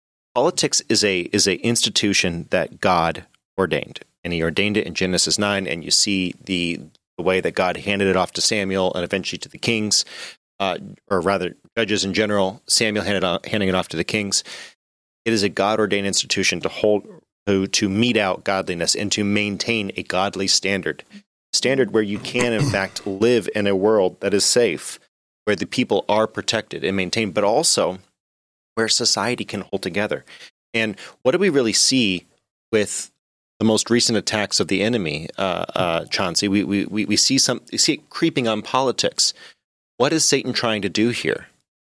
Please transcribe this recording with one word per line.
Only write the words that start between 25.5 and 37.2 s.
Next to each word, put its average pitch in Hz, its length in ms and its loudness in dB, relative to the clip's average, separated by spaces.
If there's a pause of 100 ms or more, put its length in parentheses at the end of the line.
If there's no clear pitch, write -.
the 92 100 -4
people 113 420 0
are 107 180 4
protected - 580 -4
and 95 120 0
maintained, 95 380 -2
but 104 80 0
also 101 560 2 (760)
where 113 140 0
society 113 560 0
can 101 180 -8
hold 95 200 -6
together. 98 420 -4 (480)
And 110 240 -2 (260)
what 127 100 2
do 175 60 2
we 196 100 2
really 131 240 4
see 104 540 2 (440)
with - 400 0 (480)
the 107 60 0
most 110 260 4
recent 120 260 2
attacks 104 440 -2
of 82 80 -2
the 92 140 0
enemy, 85 540 -2
uh, 87 280 -2 (100)
uh, 85 300 0
Chauncey? 95 420 -2
We, 101 160 2
we, 98 220 0
we, 104 220 -4
we 104 100 0
see 135 220 2